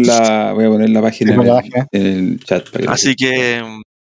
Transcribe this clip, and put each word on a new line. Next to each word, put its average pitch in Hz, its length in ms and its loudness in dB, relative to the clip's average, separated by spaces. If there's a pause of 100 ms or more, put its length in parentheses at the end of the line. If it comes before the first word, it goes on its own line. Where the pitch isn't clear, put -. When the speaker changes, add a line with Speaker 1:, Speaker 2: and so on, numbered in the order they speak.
Speaker 1:
la, 110 480 2
voy 110 120 2
a - 20 4
poner 110 220 2
la 110 120 2
página 110 340 0
Speaker 2:
Sí, 123 40 4
Speaker 1:
en 120 80 4
Speaker 2:
la 120 60 4
Speaker 1:
el, 123 80 2
Speaker 2:
página. 131 300 -6
Speaker 1:
en 101 160 -2
el 92 360 -4
chat 90 280 -4
para - 80 -8
que 98 80 -4
la 85 60 -2
Speaker 3:
Así - 160 -2
Speaker 1:
gente 127 60 0 (880)